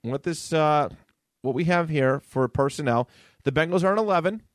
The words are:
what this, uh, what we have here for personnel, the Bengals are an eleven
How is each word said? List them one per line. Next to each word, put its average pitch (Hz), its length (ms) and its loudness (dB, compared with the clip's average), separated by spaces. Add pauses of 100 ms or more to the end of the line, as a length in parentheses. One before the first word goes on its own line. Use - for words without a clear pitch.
what 131 220 -6
this, 165 300 -6
uh, 151 360 2 (520)
what 127 140 -2
we 165 80 0
have 170 260 0
here 139 380 0
for 127 200 0
personnel, 131 640 0 (340)
the - 80 0
Bengals 170 320 0
are 190 100 2
an 208 40 0
eleven 202 460 0 (120)